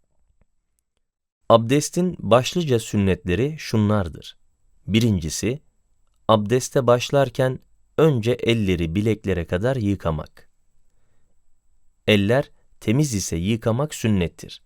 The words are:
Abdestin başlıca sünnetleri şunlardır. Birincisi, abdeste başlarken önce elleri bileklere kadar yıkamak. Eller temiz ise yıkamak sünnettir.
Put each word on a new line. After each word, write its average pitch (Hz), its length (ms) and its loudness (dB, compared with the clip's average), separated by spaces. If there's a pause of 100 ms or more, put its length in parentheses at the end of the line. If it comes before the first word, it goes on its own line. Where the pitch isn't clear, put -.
(1500)
Abdestin 143 720 2
başlıca 127 600 0
sünnetleri 101 800 -2
şunlardır. 104 800 -2 (480)
Birincisi, 107 760 0 (680)
abdeste 123 580 0
başlarken 127 720 0 (400)
önce 127 340 4
elleri 92 640 0
bileklere 98 520 -2
kadar 117 300 -2
yıkamak. 98 760 -4 (1600)
Eller 107 440 2 (300)
temiz 131 340 0
ise 87 220 -4
yıkamak 113 580 -2
sünnettir. - 720 -4